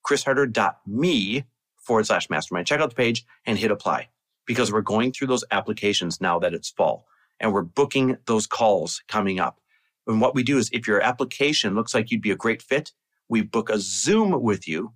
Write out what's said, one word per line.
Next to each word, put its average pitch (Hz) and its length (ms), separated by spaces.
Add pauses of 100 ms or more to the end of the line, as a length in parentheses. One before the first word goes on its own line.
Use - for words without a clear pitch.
Chris 139 200
harder 139 220
dot 110 400
me 123 600 (320)
forward 110 280
slash 92 240
mastermind. 85 380
Check 147 120
out 156 100
the - 60
page 117 300 (200)
and 110 120
hit 107 140
apply, 80 380 (360)
because 117 260
we're 110 100
going 110 300
through 131 160
those 127 220
applications 101 720
now 90 180
that 87 140
it's 82 160
fall, - 380 (320)
and 110 140
we're 98 100
booking 131 640
those 110 200
calls 95 640
coming 95 320
up. - 200 (460)
And 110 140
what 123 160
we 127 80
do 139 140
is, 113 160
if 117 120
your 104 160
application 127 760
looks 113 180
like 113 180
you'd 113 100
be 101 100
a 95 40
great - 260
fit, 147 300 (380)
we 113 120
book 110 280
a 107 100
Zoom 185 640
with 107 260
you 80 280